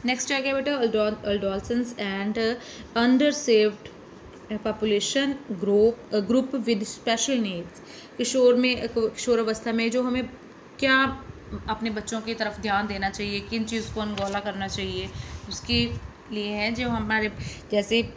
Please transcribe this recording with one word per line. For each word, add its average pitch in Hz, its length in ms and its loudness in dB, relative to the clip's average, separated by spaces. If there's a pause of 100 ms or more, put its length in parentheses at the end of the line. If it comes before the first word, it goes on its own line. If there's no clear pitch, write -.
Next 254 260 -2
आ 269 80 2
गया 269 140 0
बेटा 269 180 0
adol-, 220 440 2
adolescents 202 840 -2
and 214 560 0 (420)
underserved 240 880 4 (800)
population 214 600 0 (360)
group, 208 500 4
अ, 214 60 4
group 247 320 2
with 226 280 0
special 226 580 0
needs। 180 420 -4 (380)
किशोर 247 380 6
में, 247 260 2
अ, 233 60 -4 (100)
किशोर 226 420 2
अवस्था 220 320 -2
में 226 200 2
जो 254 120 2
हमें 247 240 -2 (520)
क्या 262 440 4 (460)
अपने 226 200 -2
बच्चों 214 320 -4
की 226 120 -4
तरफ 214 260 -4
ध्यान 208 280 2
देना 196 220 -2
चाहिए, 202 300 -4
किन 220 240 -2
चीज़ 220 300 -4
को 214 80 -2
अनगौला 202 380 -2
करना 196 280 -4
चाहिए, 190 420 -4 (400)
उसके 240 400 0 (420)
लिए 208 160 -4
है 208 240 -2
जो 247 180 -2
हमारे 214 420 0 (400)
जैसे 214 460 2